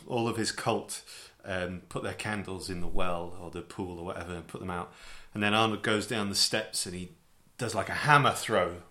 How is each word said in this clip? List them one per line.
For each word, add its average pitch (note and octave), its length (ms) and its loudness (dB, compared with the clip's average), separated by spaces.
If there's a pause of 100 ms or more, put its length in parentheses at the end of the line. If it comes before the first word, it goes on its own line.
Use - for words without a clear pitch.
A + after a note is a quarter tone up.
all A#2 220 2
of G#2+ 80 -2
his A2 160 0
cult, - 500 -2 (420)
um, F2+ 440 -4
put - 140 -6
their G2 120 -6
candles F#2+ 560 -4
in F#2 100 -4
the E2+ 60 4
well F2 540 4
or E2+ 100 -8
the F2 120 -6
pool F2+ 360 -6
or E2+ 80 -8
whatever F2 280 -6
and E2 120 -8
put - 140 -10
them F#2 100 -6
out. F2 220 -6 (420)
And G#2 80 -2
then G#2 100 4
Arnold A2 300 4
goes G#2+ 240 2
down G#2 240 -2
the G2 40 -2
steps - 520 0
and F2+ 80 -6
he F2+ 160 -8 (480)
does, A2 160 -2
like, F#2+ 160 0
a - 40 -2 (120)
hammer C#3+ 260 8
throw F2+ 440 2 (140)